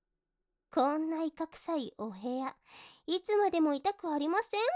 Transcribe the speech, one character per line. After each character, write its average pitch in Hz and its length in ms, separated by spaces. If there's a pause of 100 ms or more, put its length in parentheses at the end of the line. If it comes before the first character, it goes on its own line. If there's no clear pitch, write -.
(720)
こ 285 240
ん 320 140
な 320 140
イ 311 80
カ 320 140
臭 - 300
い 254 220
お 214 100
部 220 300
屋、 262 180 (500)
い 349 160
つ 415 140
ま 403 140
で 339 100
も 302 140
い 285 80
た 392 100
く 359 180
あ 294 80
り 285 100
ま 381 140
せ - 140
ん 415 40 (160)